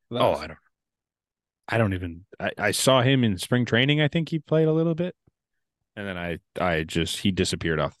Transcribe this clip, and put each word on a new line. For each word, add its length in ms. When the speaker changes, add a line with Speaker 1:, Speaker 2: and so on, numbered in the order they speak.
Speaker 1:
Oh, 220
Speaker 2:
that? 60
Speaker 1:
I 60
don't, 120
I 100
don't 160
even, 300
I, 180
I 120
saw 320
him 220
in 140
spring 280
training. 340
I 80
think 220
he 80
played 300
a 40
little 220
bit. 200
And 100
then 100
I, 220
I 240
just, 360
he 100
disappeared 500
off 200